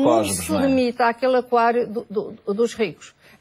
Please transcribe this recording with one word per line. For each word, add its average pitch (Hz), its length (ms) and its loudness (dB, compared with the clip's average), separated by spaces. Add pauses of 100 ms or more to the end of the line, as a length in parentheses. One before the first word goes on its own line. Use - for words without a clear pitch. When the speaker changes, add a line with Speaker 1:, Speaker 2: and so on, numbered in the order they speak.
Speaker 1:
microcosmos, 208 360 0
Speaker 2:
se - 60 -6
Speaker 1:
não 302 80 0
é? 269 80 2
Speaker 2:
limita 247 400 2
àquele 254 300 0
aquário 240 500 2
do, 214 220 -8
do, 208 440 -6
dos 226 200 0
ricos. - 400 -6 (280)